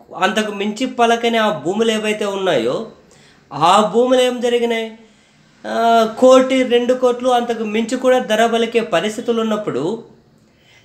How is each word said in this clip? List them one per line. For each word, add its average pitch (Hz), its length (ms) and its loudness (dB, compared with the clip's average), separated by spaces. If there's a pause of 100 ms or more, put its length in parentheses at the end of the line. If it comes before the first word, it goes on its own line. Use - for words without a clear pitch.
(180)
అంతకు 208 340 -2
మించి 208 340 -6
పలకని 233 520 0
ఆ 202 220 0
భూములు 208 320 -2
ఏవైతే 214 340 -4
ఉన్నాయో, 185 640 -2 (640)
ఆ 180 400 2
భూములు 247 280 2
ఏం 247 200 -2
జరిగినాయి? 233 560 -2 (720)
ఆ, 226 420 2 (100)
కోటి, 262 440 6
రెండు 240 300 0
కోట్లు, 247 360 0
అంతకు 240 340 0
మించి 220 340 -2
కూడా 254 220 2
ధర 214 260 0
పలికే 226 340 0
పరిస్థితులు 214 640 -2
ఉన్నప్పుడు 208 640 -4 (800)